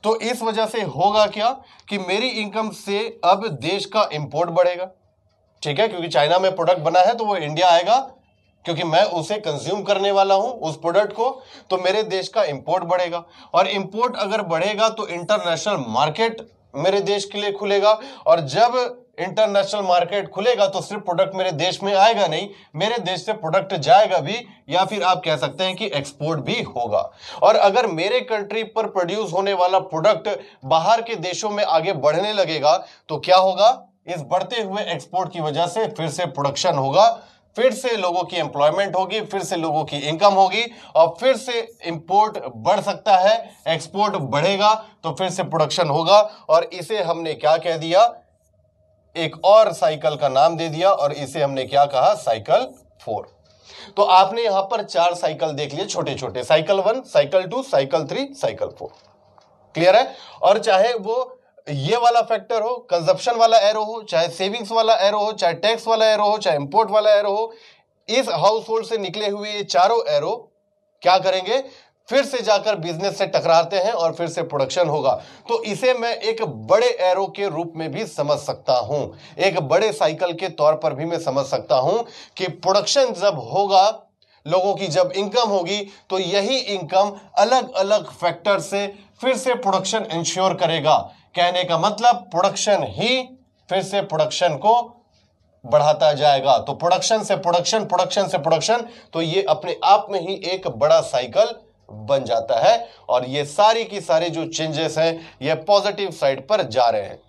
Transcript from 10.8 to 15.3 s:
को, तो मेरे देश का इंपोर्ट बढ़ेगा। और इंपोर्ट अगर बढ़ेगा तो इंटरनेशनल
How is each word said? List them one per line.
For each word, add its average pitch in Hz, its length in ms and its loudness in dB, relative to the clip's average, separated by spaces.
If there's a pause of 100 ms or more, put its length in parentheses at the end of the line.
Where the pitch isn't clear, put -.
को, 254 300 -4 (280)
तो 185 60 0
मेरे 190 260 0
देश 185 260 -6
का 214 160 0
इंपोर्ट 156 400 -4
बढ़ेगा। 175 400 -2 (300)
और 190 140 4
इंपोर्ट 208 480 -4
अगर 208 260 -2
बढ़ेगा 196 460 0
तो - 180 -6
इंटरनेशनल 175 840 -2